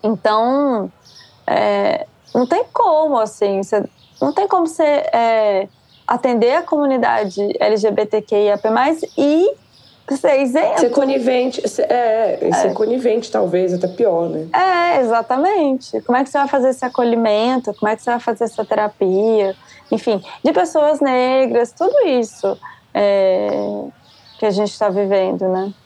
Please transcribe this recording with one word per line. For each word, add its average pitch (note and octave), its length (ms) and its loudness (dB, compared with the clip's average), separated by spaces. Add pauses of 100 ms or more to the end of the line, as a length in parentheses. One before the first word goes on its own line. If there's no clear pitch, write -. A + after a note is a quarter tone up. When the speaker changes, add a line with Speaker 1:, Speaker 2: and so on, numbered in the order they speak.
Speaker 1:
Então, A3+ 880 0 (560)
é, - 600 0 (280)
não B3 120 2
tem F4+ 260 0
como, D#4 460 2
assim, G3+ 440 -2
cê, G3+ 220 -2 (360)
não C#4+ 120 0
tem G4 160 0
como F4+ 180 0
cê, D#4+ 160 -4 (300)
é, A3 560 2 (380)
atender A#3+ 500 2
a F4 60 0
comunidade B3+ 800 0 (180)
L G#3+ 180 2
G G#3 140 0
B G#3 160 0
T G#3+ 140 -2
Q G#3+ 160 -4
I G#3 160 2
A G3+ 60 0
P A3 120 -2
mais C#4 320 0 (140)
e D#4+ 340 2 (720)
ser C#4 220 2
isento. C#4 380 0
Speaker 2:
Ser B3 100 2
conivente, B3+ 760 0
ser, - 240 -2
é, A3+ 520 0
e F3 100 0
ser - 160 2
Speaker 1:
É. - 60 -4
Speaker 2:
conivente, A#3 560 -2
talvez, F#3 420 0
até F3+ 160 -2
pior, F3 400 0
né? D#3+ 240 -6
Speaker 1:
É, F4 480 2
exatamente. C4 1040 0
Como A#3+ 160 0
é C4 40 2
que C4 60 -4
você - 80 -4
vai C#4 120 0
fazer C4 200 2
esse B3+ 160 -2
acolhimento? A#3 880 0
Como G#3 180 -2
é A3 60 -2
que - 60 -16
você - 80 -4
vai A#3+ 100 0
fazer A#3 240 -2
essa A3 220 -6
terapia? G#3 880 0 (340)
Enfim, G#3+ 320 -2 (220)
de D4 80 2
pessoas D#4 480 2
negras, B3+ 720 2
tudo G4 220 -2 (120)
isso, A3+ 520 -2 (340)
é, G3+ 560 2 (920)
que - 60 -4
a G#3+ 60 2
gente G3+ 280 -2
tá G#3 120 0
vivendo, F#3+ 580 0
né? F#3 240 -4 (140)